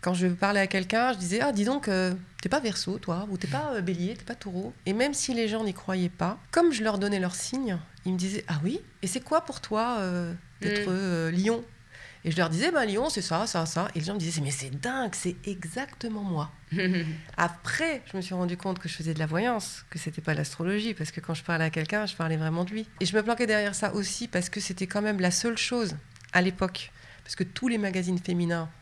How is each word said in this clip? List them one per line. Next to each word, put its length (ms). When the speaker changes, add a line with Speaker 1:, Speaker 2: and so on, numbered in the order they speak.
Speaker 1:
Quand 120
je 140
parlais 340
à 60
quelqu'un, 460
je 40
disais : « 240
Ah, 100
dis 140
donc, 220
euh, 260
t'es 80
pas 120
Verseau, 380
toi, 300
ou 80
t'es 100
pas, 260
euh, 80
Bélier, 360
t'es 80
pas 100
Taureau. » 380
Et 80
même 200
si 200
les 160
gens 140
n'y 100
croyaient 360
pas, 300
comme 200
je 120
leur 160
donnais 200
leurs 160
signes, 420
ils 80
me 40
disaient : « 300
Ah 160
oui ? 160
Et 60
c'est 120
quoi 220
pour 200
toi, 380
euh, 340
d'être, 280
Speaker 2:
Hmm. 60
Speaker 1:
euh, 360
Lion ? » 320
Et 60
je 60
leur 120
disais : « 240
Bah, 120
Lion, 240
c'est 120
ça, 240
ça, 200
ça. » 300
Et 40
les 60
gens 80
me 60
disaient : « 240
Mais 80
c'est 180
dingue, 460
c'est 200
exactement 800
moi. » 280
Speaker 2:
<laughs> 680
Speaker 1:
Après, 640
je 60
me 40
suis 120
rendu 240
compte 220
que 100
je 40
faisais 200
de 60
la 60
voyance, 640
que 100
c'était 220
pas 120
l'astrologie, 600
parce 180
que 80
quand 140
je 100
parlais 220
à 40
quelqu'un, 360
je 100
parlais 220
vraiment 260
de 80
lui. 160
Et 60
je 100
me 80
planquais 240
derrière 280
ça 180
aussi, 340
parce 220
que 100
c'était 280
quand 140
même 180
la 120
seule 260
chose 380
à 80
l'époque, 500
parce 120
que 80
tous 240
les 100
magazines 420
féminins 500